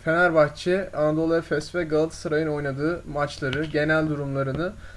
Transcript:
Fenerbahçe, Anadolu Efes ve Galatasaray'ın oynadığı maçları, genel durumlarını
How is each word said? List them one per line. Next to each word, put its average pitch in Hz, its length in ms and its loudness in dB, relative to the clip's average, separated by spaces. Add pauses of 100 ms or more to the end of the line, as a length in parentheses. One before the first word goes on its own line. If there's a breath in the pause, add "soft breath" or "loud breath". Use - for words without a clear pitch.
Fenerbahçe, 170 920 4
Anadolu 156 400 2
Efes 156 380 -2
ve 175 100 -2
Galatasaray'ın 156 640 0
oynadığı 147 580 -2
maçları, 143 580 -2
genel 156 440 2
durumlarını 139 640 -2 (240 loud breath)